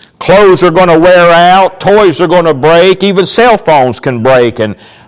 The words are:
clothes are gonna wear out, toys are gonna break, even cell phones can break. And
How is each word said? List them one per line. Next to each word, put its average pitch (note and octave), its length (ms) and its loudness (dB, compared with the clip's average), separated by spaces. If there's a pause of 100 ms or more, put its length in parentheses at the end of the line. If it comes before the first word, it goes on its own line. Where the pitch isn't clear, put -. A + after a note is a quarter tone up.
(200)
clothes F#3+ 420 2
are F3 80 2
gonna E3+ 280 0
wear F3 340 2
out, F3+ 480 0
toys G3 400 0
are F3 80 -2
gonna E3 260 0
break, E3+ 480 0
even G3 240 -2
cell A3+ 320 0
phones C3 400 -2
can B2 240 -6
break. B2 380 0
And G#2 160 -6 (320)